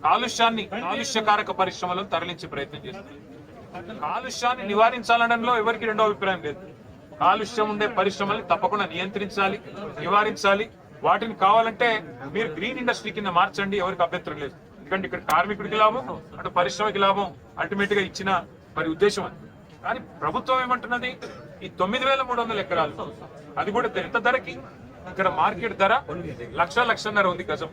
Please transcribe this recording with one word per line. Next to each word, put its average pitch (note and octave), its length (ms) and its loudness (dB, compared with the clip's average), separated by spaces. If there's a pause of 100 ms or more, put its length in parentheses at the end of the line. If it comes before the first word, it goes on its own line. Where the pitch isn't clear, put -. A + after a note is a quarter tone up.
కాలుష్యాన్ని, G3 600 2
కాలుష్యకారక G#3+ 880 0
పరిశ్రమలను F#3 560 -2
తరలించే E3+ 400 -4
ప్రయత్నం C#3+ 380 -8
చేస్తుంది. C#3+ 340 -14 (800)
కాలుష్యాన్ని A#3+ 680 -2
నివారించాలనడంలో A#3 920 4
ఎవరికి A3+ 280 0
రెండో A3 180 2
అభిప్రాయం G3 380 0
లేదు. D3 180 -6 (600)
కాలుష్యం G#3 500 2
ఉండే G#3 180 0
పరిశ్రమల్ని G3+ 560 0
తప్పకుండా G3+ 420 2
నియంత్రించాలి, F#3+ 760 -2 (380)
నివారించాలి. G3+ 680 2 (340)
వాటిని G3+ 320 2
కావాలంటే A3 680 4 (300)
మీరు A3 140 0
గ్రీన్ B3 320 -4
ఇండస్ట్రీ A#3 320 -2
కింద G3+ 160 -4
మార్చండి, G3 520 2
ఎవరికి F3+ 240 0
అభ్యంతరం E3 340 -4
లేదు. C#3+ 160 -8 (260)
ఎందుకంటే - 260 -4
ఇక్కడ E3+ 140 -6
కార్మికుడికి G3 560 2
లాభం, A3 460 2 (160)
అటు - 120 -6
పరిశ్రమకి G3 500 2
లాభం, G3 340 4 (260)
అల్టిమేట్ G3 340 0
గా G3+ 80 4
ఇచ్చిన F#3+ 420 0 (340)
మరి D#3+ 120 0
ఉద్దేశం F#3+ 340 4
అది. - 120 -8 (480)
కానీ A3+ 160 -2
ప్రభుత్వం B3+ 640 -2
ఏమంటున్నది, B3 560 -2 (460)
ఈ D#3 60 -10
తొమ్మిది A3+ 360 0
వేల C4+ 160 4
మూడు A#3+ 200 0
వందల A3+ 180 -2
ఎకరాలు, - 540 -2 (440)
అది F3 140 -2
కూడా A#3 260 2
ఎంత - 200 -2
ధరకి? A#3+ 340 0 (580)
ఇక్కడ F#3+ 180 0
మార్కెట్ F3+ 500 0
ధర A3 240 4 (500)
లక్ష, F3 280 0
లక్షన్నర G#3+ 480 2
ఉంది F3+ 160 -2
గజం E3 300 -4